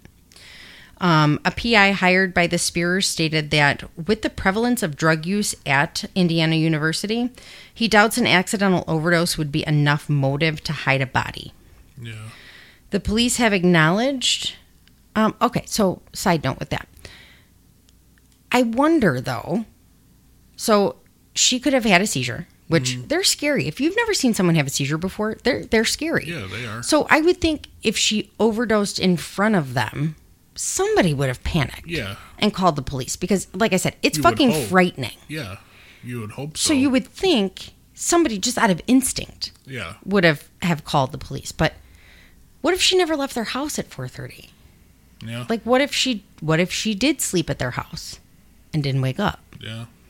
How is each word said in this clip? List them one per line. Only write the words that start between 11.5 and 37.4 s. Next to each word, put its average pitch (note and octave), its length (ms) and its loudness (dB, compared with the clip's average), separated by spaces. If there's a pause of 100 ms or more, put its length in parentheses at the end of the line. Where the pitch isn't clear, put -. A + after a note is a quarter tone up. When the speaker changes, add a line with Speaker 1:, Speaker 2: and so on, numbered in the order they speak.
Speaker 2:
Yeah. A2 280 -14 (640)
Speaker 1:
The G3+ 100 -2
police A#3 380 0
have A3+ 140 4
acknowledged, F#3 1040 2 (640)
um, G#3+ 260 2
okay, - 240 -2
so - 360 -2 (100)
side E3+ 320 0
note C3 160 -4
with D3 100 -10
that. - 160 -6 (1600)
I B3 120 4
wonder, A#3 580 2
though, C#3+ 440 -4 (920)
so G3+ 400 2 (380)
she - 240 2
could C4+ 140 0
have B3 120 2
had F#3+ 180 4
a A3 40 0
seizure, B2 400 -6 (220)
which B2+ 280 0
Speaker 2:
Mm-hmm. B2 120 -12
Speaker 1:
they're F4+ 160 0
scary. C#4 420 0
If D#3 140 -6
you've E4+ 160 0
never A4 180 0
seen A#3 200 2
someone F3 220 2
have C#3+ 100 2
a C3+ 40 -8
seizure C#3 280 -2
before, G#3+ 440 -6
they're, C4+ 220 -2
they're A3 200 2
scary. D4 440 -4
Speaker 2:
Yeah, D3 220 -8
they A#2 160 -8
are. A2+ 160 -8
Speaker 1:
So - 280 2
I D4+ 120 6
would F4 180 2
think D#4+ 280 -2 (140)
if A3 140 0
she - 420 -2
overdosed G#3+ 600 0
in F#3 180 4
front G#3 400 -2
of C3+ 180 -2
them, C3+ 420 -2 (380)
somebody F#4 600 0
would C3 140 -2
have B2+ 160 -6
panicked - 440 -4
Speaker 2:
Yeah. A#2+ 280 -6 (220)
Speaker 1:
and G#3 140 0
called F3+ 240 0
the C#3+ 60 -4
police B2+ 340 -8
because, F#3 380 -2
like G3 180 0
I F#3 60 2
said, - 240 -2
it's D4 160 0
Speaker 2:
You C#4 60 -2
would E4+ 60 8
Speaker 1:
fucking C#4+ 220 4
Speaker 2:
hope. D3+ 120 0
Speaker 1:
frightening. F3 520 0 (120)
Speaker 2:
Yeah, B2+ 280 -10 (480)
you A#2+ 160 -10
would G#2+ 120 -10
hope D3 260 -12
Speaker 1:
So - 100 0
Speaker 2:
so. D#4 60 2
Speaker 1:
you C4+ 160 2
would B3 180 2
think A#3 640 -2 (240)